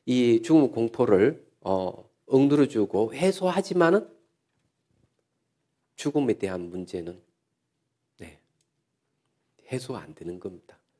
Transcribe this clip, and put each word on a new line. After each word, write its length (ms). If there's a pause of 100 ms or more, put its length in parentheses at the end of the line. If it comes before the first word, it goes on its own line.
이 360
죽음 300
공포를, 760 (160)
어, 480 (160)
억누르 420
주고 460
해소하지만은 960 (1900)
죽음에 360
대한 380
문제는, 500 (960)
네, 220 (1300)
해소가 280
안 160
되는 240
겁니다. 400 (200)